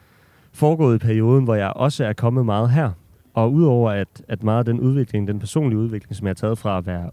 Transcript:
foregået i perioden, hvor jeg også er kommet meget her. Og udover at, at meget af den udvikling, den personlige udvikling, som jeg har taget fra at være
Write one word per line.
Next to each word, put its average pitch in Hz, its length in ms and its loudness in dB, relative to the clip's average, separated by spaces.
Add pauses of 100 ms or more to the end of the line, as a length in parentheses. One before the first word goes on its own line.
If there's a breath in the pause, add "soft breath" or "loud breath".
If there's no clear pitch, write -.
(520 soft breath)
foregået 151 440 2
i 107 40 0
perioden, 113 440 2
hvor 117 120 0
jeg 98 200 -2
også 139 300 -2
er 107 80 -2
kommet 120 320 0
meget 110 240 0
her. 131 220 2 (420)
Og 117 200 0
udover 123 380 4
at, 101 360 -6
at 117 160 -8
meget 110 160 2
af 117 60 0
den 117 140 -2
udvikling, 123 480 0
den 104 120 -4
personlige 113 400 -2
udvikling, 110 360 -6
som 101 120 -6
jeg - 20 0
har 92 60 -4
taget 110 220 -2
fra 101 200 -4
at 87 80 -6
være 87 280 -8